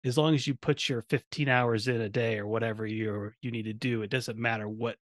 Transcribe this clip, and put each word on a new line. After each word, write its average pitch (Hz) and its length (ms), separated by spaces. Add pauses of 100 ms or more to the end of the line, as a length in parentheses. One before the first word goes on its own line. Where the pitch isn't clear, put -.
as 127 120
long 156 180
as 135 120
you 139 80
put - 320
your 120 140
fifteen - 480
hours 120 380
in 120 120
a 107 100
day 113 280
or 104 100
whatever 110 400
you're, 107 540
you 123 100
need 113 120
to 110 100
do, 113 300
it 101 60
doesn't 120 280
matter 113 320
what 113 260 (140)